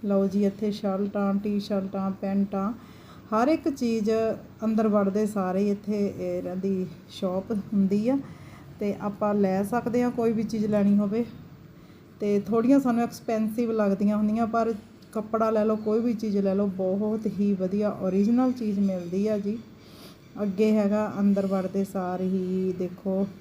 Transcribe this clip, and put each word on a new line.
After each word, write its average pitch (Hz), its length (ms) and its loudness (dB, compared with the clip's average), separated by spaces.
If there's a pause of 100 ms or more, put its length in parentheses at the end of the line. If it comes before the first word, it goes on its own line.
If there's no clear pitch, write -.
ਲਓ 196 220 2
ਜੀ, 202 180 2
ਇੱਥੇ 202 260 0
ਸ਼ਰਟਾਂ, 202 640 -2
ਟੀ-ਸ਼ਰਟਾਂ, 202 760 -2
ਪੈਂਟਾਂ, 196 640 -2 (600)
ਹਰ 233 120 4
ਇੱਕ 320 220 0
ਚੀਜ਼ 226 400 0 (540)
ਅੰਦਰ 220 240 2
ਵੜਦੇ 202 380 2
ਸਾਰੇ 190 340 -2
ਹੀ 208 100 2
ਇੱਥੇ 202 480 -2
ਇਹਨਾਂ 180 380 -4
ਦੀ 185 300 -2 (240)
ਸ਼ਾਪ 190 420 -4
ਹੁੰਦੀ 202 580 2
ਆ 277 80 2 (600)
ਤੇ 208 220 -2
ਆਪਾਂ 208 320 -2
ਲੈ 196 300 2
ਸਕਦੇ 240 400 0
ਆ 247 60 2
ਕੋਈ 233 240 0
ਵੀ 220 100 0
ਚੀਜ਼ 214 220 -2
ਲੈਣੀ 202 320 4
ਹੋਵੇ। 208 280 0 (920)
ਤੇ 208 200 2
ਥੋੜ੍ਹੀਆਂ 233 400 4
ਸਾਨੂੰ 240 240 2
ਐਕਸਪੈਂਸਿਵ 226 680 -2
ਲੱਗਦੀਆਂ 202 460 2
ਹੁੰਦੀਆਂ, 214 300 2
ਪਰ 226 260 0 (380)
ਕੱਪੜਾ 220 380 -2
ਲੈ 214 160 2
ਲਓ, 214 100 2
ਕੋਈ 214 240 0
ਵੀ 233 140 0
ਚੀਜ਼ 202 240 -2
ਲੈ 196 180 2
ਲਓ, 202 120 2
ਬਹੁਤ 202 600 -2
ਹੀ 202 260 0
ਵਧੀਆ 202 480 -2
origignal 208 500 2
ਚੀਜ਼ 214 280 -2
ਮਿਲਦੀ 190 480 0
ਆ 214 100 0
ਜੀ। 202 200 -4 (840)
ਅੱਗੇ 208 300 2
ਹੈਗਾ 208 480 2
ਅੰਦਰ 202 260 4
ਵੜਦੇ 190 380 0
ਸਾਰ 185 380 -4
ਹੀ 185 580 0
ਦੇਖੋ 190 480 -2 (140)